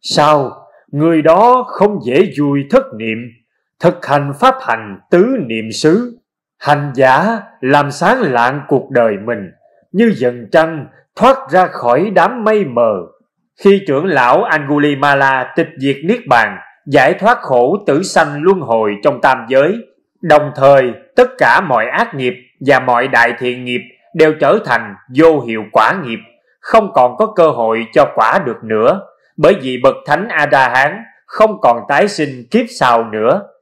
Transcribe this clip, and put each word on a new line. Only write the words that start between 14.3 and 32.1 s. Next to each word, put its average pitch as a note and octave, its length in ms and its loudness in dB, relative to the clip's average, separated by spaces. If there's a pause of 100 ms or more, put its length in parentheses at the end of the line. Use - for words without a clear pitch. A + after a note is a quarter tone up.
Angulimala C#3+ 1120 0
tịch E3 220 -2
diệt C3+ 260 -4
niết A3+ 240 -4
bàn, A2 300 2 (280)
giải C#3+ 280 2
thoát A#3 280 0
khổ C#3 460 0
tử D3+ 160 0
sanh D3+ 400 -2
luân F#3 160 2
hồi A2+ 440 -2
trong - 180 0
tam B2 280 0
giới, C#3+ 280 2 (440)
đồng D3 340 2
thời C3+ 360 4 (240)
tất B3 220 4
cả C3 240 2
mọi B2 240 0
ác E3 300 -4
nghiệp B2+ 180 -4 (260)
và C3 200 2
mọi B2+ 280 0
đại A#2+ 320 2
thiện B2 260 -6
nghiệp B2 160 -6 (320)
đều D#3 260 2
trở D#3+ 260 2
thành A2+ 300 -4 (200)
vô D#3 260 4
hiệu A2+ 300 -8
quả A#2+ 320 2
nghiệp, A2+ 160 -8 (400)
không G#3+ 340 0
còn B2 240 2
có A3 180 -2
cơ E3 140 4
hội A2+ 440 -2
cho D3 120 4 (100)
quả A#2 300 2
được A#2 180 -8
nữa, A2+ 380 0 (360)
bởi E3 240 4
vì B2+ 220 -6
bậc C3+ 120 2 (100)
thánh E3 220 -2
A-la-hán C#3+ 720 0 (280)
không G#3+ 360 0
còn A#2+ 160 2 (120)
tái D3 180 0
sinh C3+ 440 -8